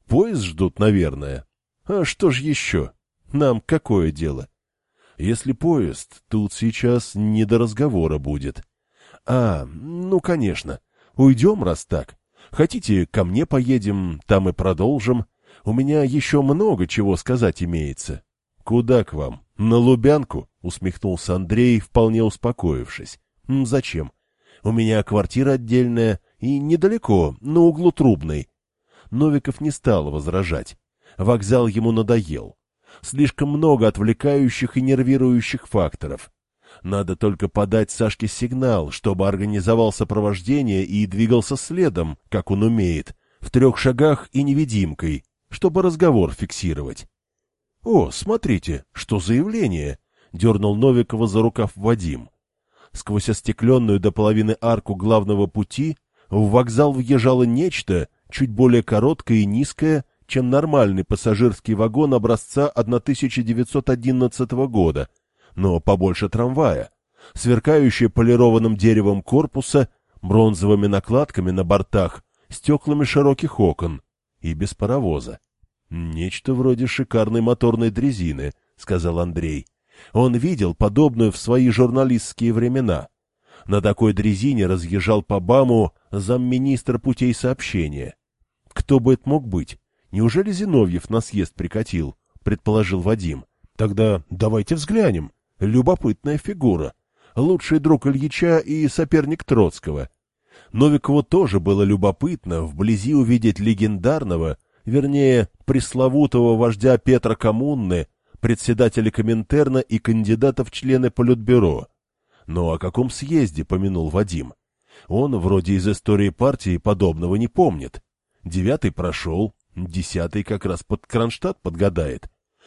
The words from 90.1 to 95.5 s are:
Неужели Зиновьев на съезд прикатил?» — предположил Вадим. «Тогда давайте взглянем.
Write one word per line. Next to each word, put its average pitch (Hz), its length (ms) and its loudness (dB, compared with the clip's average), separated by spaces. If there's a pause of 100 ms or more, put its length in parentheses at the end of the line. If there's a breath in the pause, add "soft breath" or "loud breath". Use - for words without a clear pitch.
Неужели 120 400 0
Зиновьев 139 580 0
на 113 120 0
съезд 98 340 -4
прикатил?» — 85 600 -6 (280)
предположил 101 580 0
Вадим. 87 440 -2 (300)
«Тогда 104 540 0
давайте 110 460 -2
взглянем. 151 560 0 (280)